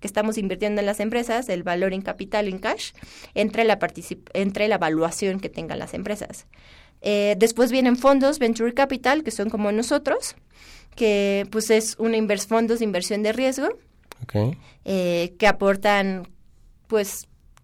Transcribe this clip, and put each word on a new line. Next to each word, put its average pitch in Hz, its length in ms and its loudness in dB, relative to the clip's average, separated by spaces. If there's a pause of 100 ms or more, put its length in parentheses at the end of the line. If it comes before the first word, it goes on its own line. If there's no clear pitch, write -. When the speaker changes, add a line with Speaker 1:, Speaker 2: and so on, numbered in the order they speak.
Speaker 1:
que 190 60 -8
estamos 214 300 -2
invirtiendo 208 440 -2
en 202 40 0
las 208 140 -2
empresas, 240 480 -2
el 180 160 -4
valor 185 300 0
en 190 80 -6
capital, 196 480 -4
en 190 100 -6
cash, 262 320 -6 (440)
entre 214 280 0
la 208 160 4
particip-, - 540 -8
entre 196 340 0
la 214 80 2
evaluación 170 640 0
que 190 100 -8
tengan 165 300 -10
las - 140 -10
empresas. 202 520 -10 (560)
Eh, 208 380 2
después 226 320 4
vienen 254 240 4
fondos, 269 420 4
venture 233 360 0
capital, 269 500 2
que 233 80 -4
son - 180 -4
como 208 220 0
nosotros, 285 640 0 (600)
que, 196 560 0
pues, 220 180 -2
es 220 300 2
una 226 180 0
invers-, 208 300 0
fondos 226 320 2
de 233 60 0
inversión 202 380 -2
de 214 100 2
riesgo, 262 340 0 (560)
Speaker 2:
Ok. 110 320 -2 (300)
Speaker 1:
eh, 175 520 0
que 214 100 4
aportan, 196 800 2 (600)
pues, 208 400 -2 (360)